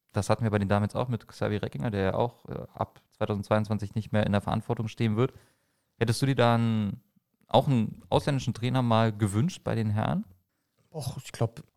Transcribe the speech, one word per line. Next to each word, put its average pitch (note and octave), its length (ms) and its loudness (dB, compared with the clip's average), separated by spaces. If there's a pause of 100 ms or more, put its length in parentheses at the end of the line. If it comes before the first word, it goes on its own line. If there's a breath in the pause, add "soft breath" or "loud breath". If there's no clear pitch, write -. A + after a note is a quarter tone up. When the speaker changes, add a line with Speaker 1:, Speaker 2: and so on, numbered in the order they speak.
(120)
Speaker 1:
Das - 180 -2
hatten G#2+ 140 0
wir A2+ 60 2
bei G#2 80 4
den G2+ 120 0
Damen G#2 160 2
jetzt G2+ 100 -4
auch B2 120 -4
mit A#2+ 200 -6
Xavi G#2 300 -4
Reckinger, B2+ 340 -6
der G2+ 100 -2
ja F#2+ 140 0
auch, A#2+ 340 -4
äh, - 240 -10
ab - 260 -8 (180)
zweitausendzweiundzwanzig G#2+ 760 -2
nicht - 180 -6
mehr G#2+ 140 2
in - 60 0
der G2+ 100 2
Verantwortung A2+ 460 -2
stehen A2 280 0
wird. B2 180 0 (640 soft breath)
Hättest A#2 240 0
du C#3 40 2
dir C3+ 100 2
dann A#2 640 2 (460)
auch C3+ 200 4
einen A#2+ 420 0
ausländischen C3+ 460 0
Trainer B2+ 260 0
mal A2+ 300 4
gewünscht G#2+ 520 0
bei A2+ 120 -2
den A2 160 0
Herren? D#3+ 340 0 (640)
Speaker 2:
Och, C#3 320 -8
ich - 80 -18
glaub, - 300 -4 (160)